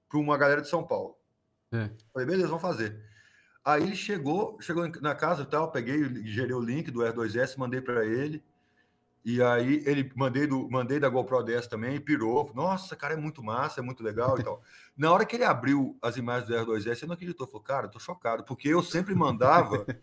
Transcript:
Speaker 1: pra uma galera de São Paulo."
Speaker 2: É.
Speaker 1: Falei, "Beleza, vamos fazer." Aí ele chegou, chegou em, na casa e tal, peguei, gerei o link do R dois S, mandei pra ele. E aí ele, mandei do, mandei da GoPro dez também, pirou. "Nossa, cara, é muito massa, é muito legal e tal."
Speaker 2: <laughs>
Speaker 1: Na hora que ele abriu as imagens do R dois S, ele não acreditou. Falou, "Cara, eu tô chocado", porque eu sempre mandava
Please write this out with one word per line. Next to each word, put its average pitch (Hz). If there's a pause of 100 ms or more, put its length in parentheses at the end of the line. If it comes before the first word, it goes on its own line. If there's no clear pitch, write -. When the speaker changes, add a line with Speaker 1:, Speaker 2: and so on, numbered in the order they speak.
Speaker 1:
pra 147
uma 147
galera 143
de 147
São 165
Paulo." 98 (560)
Speaker 2:
É. 110 (220)
Speaker 1:
Falei, 127
"Beleza, 175
vamos 160
fazer." 113 (640)
Aí 147
ele 196
chegou, 185
chegou 170
em, 160 (100)
na 143
casa 156
e -
tal, 156
peguei, 123
gerei 120
o 123
link 123
do 117
R 113
dois 113
S, 131
mandei 127
pra 120
ele. 135 (800)
E 120
aí 123
ele, 139
mandei 135
do, 131
mandei 127
da 139
GoPro 123
dez 117
também, 123
pirou. 139
"Nossa, 185
cara, 147
é 160
muito 151
massa, 123
é 127
muito 123
legal 113
e 123
tal." 101 (180)
Speaker 2:
<laughs> -
Speaker 1:
Na 156
hora 208
que 226
ele 240
abriu 135
as 117
imagens 120
do 117
R 117
dois 110
S, 117
ele 156
não 175
acreditou. 175
Falou, -
"Cara, 131
eu 101
tô 113
chocado", 117
porque -
eu 170
sempre 185
mandava 127 (180)